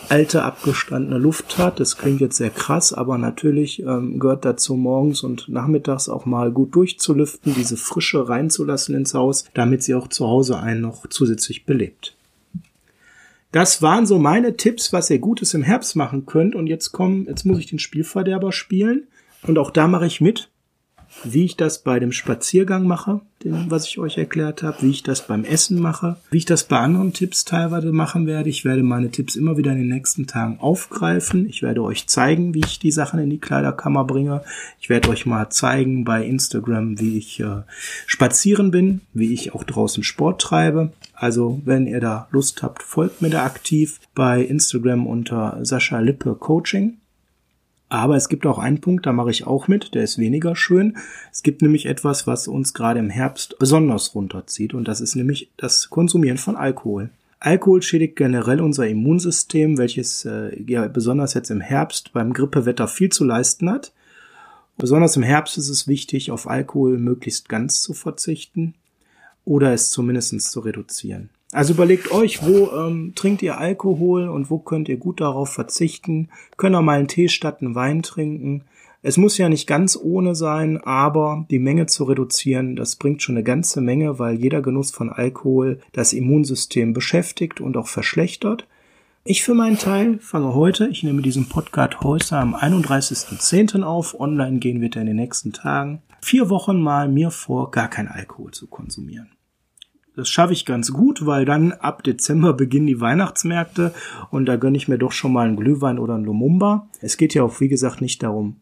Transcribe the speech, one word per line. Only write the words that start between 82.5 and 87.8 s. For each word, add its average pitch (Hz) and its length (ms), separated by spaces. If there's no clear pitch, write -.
das 123 220
bringt 143 240
schon 127 160
eine 113 80
ganze 131 380
Menge, 139 360
weil 117 180
jeder 135 260
Genuss 135 300
von - 180
Alkohol 131 720
das 123 220
Immunsystem 127 800
beschäftigt 165 640
und 131 160
auch - 120